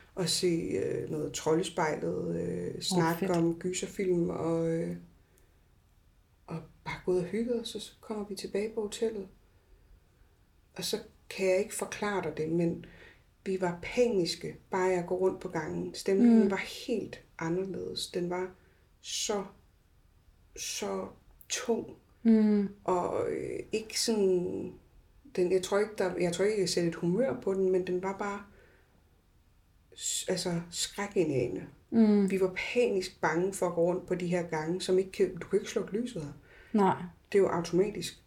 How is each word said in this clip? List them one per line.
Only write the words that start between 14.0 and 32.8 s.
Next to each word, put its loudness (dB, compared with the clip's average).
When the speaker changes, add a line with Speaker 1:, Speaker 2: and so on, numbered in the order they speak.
Speaker 1:
bare 0
jeg 2
går -2
rundt 2
på -8
gangen. -6
Stemningen 6
Speaker 2:
Mm. 4
Speaker 1:
var -2
helt -4
anderledes. -4
Den -4
var -4
så, -4
så -6
tung. -2
Speaker 2:
Mm. 6
Speaker 1:
Og, 0
øh, -4
ikke -4
sådan, 2
den, 2
jeg 4
tror 0
ikke, 0
der, 2
jeg 2
tror 2
ikke, 2
jeg 2
kan 2
sætte 2
et -2
humør 0
på 0
den, 2
men 2
den -2
var -4
bare -6
s-, -4
altså, 0
skrækindjagende. 0
Speaker 2:
Mm. 6
Speaker 1:
Vi 2
var 2
panisk 0